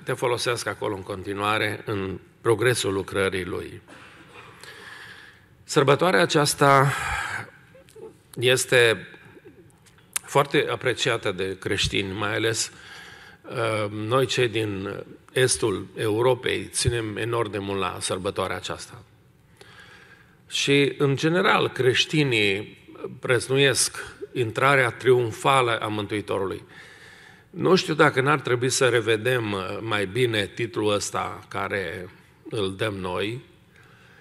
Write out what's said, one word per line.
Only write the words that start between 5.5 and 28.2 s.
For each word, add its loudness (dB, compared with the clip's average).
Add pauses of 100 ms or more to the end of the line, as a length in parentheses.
Sărbătoarea 4
aceasta 6 (1500)
este 4 (1120)
foarte 2
apreciată -2
de -4
creștini, -2
mai -4
ales, -2 (720)
uh, -4
noi 0
cei 2
din -4 (280)
estul 0 (100)
Europei 0
ținem -2
enorm -2
de -6
mult -4
la -4
sărbătoarea -4
aceasta. -12 (1500)
Și, 2
în 2
general, 2
creștinii 2 (400)
prăznuiesc 2 (280)
intrarea 2
triumfală 2
a -6
Mântuitorului. -4 (880)
Nu 2
știu 2
dacă 4